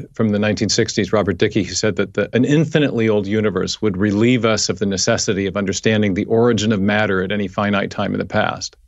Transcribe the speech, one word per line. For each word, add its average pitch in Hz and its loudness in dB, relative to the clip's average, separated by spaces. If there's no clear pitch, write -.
from 113 0
the 104 0
nineteen 107 0
sixties, 107 0
Robert 98 2
Dicke, 107 0
who 95 -8
said 107 -2
that 98 -4
the, 101 0
an 120 4
infinitely 135 2
old 104 2
universe 98 -2
would 107 0
relieve 107 2
us 110 0
of 92 -4
the 107 -2
necessity 98 0
of 92 -4
understanding 101 0
the 101 -2
origin 113 2
of 98 0
matter 101 0
at 92 -4
any 104 -2
finite 101 -2
time 98 -4
in 101 -4
the 98 -4
past. - -4